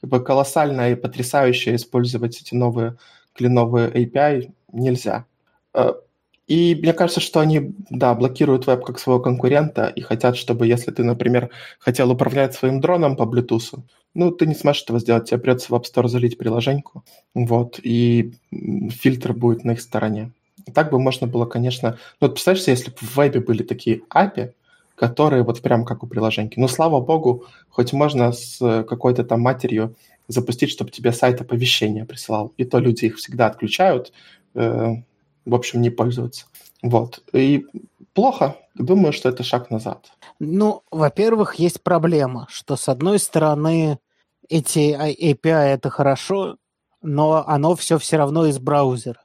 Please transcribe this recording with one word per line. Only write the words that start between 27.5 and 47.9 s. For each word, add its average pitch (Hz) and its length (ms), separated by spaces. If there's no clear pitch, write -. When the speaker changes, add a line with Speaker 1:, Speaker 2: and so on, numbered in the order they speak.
Speaker 1:
хоть 123 240
можно 139 380
с 113 560
какой-то 123 380
там 117 160
матерью 117 540
запустить, 123 420
чтобы - 200
тебе 120 200
сайт 123 300
оповещения 117 640
присылал. 110 520
И 127 80
то 123 140
люди 117 260
их 110 120
всегда 120 300
отключают, 127 680
э, 117 400
в 117 100
общем, 123 260
не 120 100
пользуются. 123 540
Вот. 120 420
И 135 320
плохо. 190 420
Думаю, 175 380
что - 160
это 127 140
шаг - 260
назад. 110 420
Speaker 2:
Ну, 196 420
во-первых, 202 640
есть 170 280
проблема, 156 640
что, - 280
с - 120
одной 165 300
стороны, 156 800
эти, 151 440
а, 147 140
A 147 280
P 160 180
I — 147 200
это 135 160
хорошо, 170 680
но 156 460
оно 156 280
всё - 240